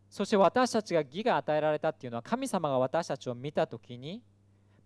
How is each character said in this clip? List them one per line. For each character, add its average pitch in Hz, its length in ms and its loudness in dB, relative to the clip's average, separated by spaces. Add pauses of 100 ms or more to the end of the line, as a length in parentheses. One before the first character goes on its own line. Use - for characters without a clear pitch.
(100)
そ - 140 -4
し - 40 -4
て 214 80 4
私 196 360 4
た 220 100 0
ち - 100 -8
が 160 100 4
義 151 200 -10
が 220 160 2
与 151 180 0
え 151 40 0
ら 151 120 2
れ 151 60 -2
た 160 120 -2
っ - 40 -4
て - 120 -14
い - 20 -10
う - 20 -10
の 117 60 -6
は、 117 60 -6
神 262 260 -4
様 170 200 -2
が 135 100 2
私 135 280 0
た 147 100 -4
ち - 140 -10
を 123 40 -6
見 131 180 -10
た 160 140 0
と 117 120 -12
き 123 180 -16
に、 156 260 -14 (640)